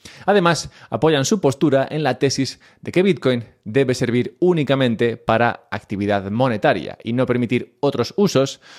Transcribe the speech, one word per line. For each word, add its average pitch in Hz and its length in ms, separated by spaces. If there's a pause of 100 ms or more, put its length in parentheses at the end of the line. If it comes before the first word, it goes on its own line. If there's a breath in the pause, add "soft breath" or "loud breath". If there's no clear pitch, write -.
(240 loud breath)
Además, 175 460 (200 loud breath)
apoyan 139 340
su 202 160
postura 135 480
en 156 140
la 131 160
tesis 135 420 (200 soft breath)
de 131 100
que 180 120
Bitcoin 127 420 (200)
debe 127 300
servir 120 460
únicamente 135 760
para 113 540
actividad 101 600
monetaria 110 720
y 117 100
no 123 140
permitir 120 540
otros 135 360
usos 139 440 (180 loud breath)